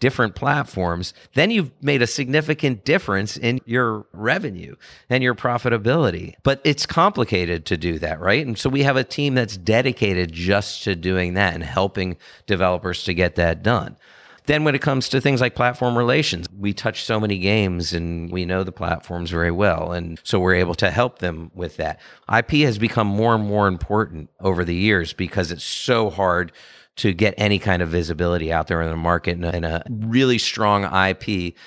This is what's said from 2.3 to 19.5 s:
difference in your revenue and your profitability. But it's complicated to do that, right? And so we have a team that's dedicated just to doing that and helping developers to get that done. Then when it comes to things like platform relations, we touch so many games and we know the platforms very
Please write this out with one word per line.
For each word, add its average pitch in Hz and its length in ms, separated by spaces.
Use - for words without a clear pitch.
difference 107 500
in 120 300
your 117 480
revenue 107 600
and 127 120
your 123 120
profitability. 117 1080
But 135 220
it's 151 220
complicated 95 800
to 90 100
do 82 220
that, 80 200
right? 104 260
And 117 140
so 131 120
we 139 120
have 135 140
a 131 80
team 143 300
that's 107 240
dedicated 101 720
just 95 520
to 95 120
doing 90 380
that 95 180
and 85 100
helping 92 540
developers 90 580
to 92 100
get 87 200
that 82 280
done. 110 360
Then 151 180
when 147 100
it 131 60
comes 131 300
to 127 100
things 135 200
like 123 140
platform 123 420
relations, 120 520
we 101 140
touch - 320
so 110 160
many 104 180
games 92 540
and 85 400
we 90 120
know 92 200
the 92 80
platforms 85 580
very 85 220